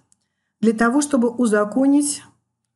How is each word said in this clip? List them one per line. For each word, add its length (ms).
для 100
того, 300
чтобы 260
узаконить, 960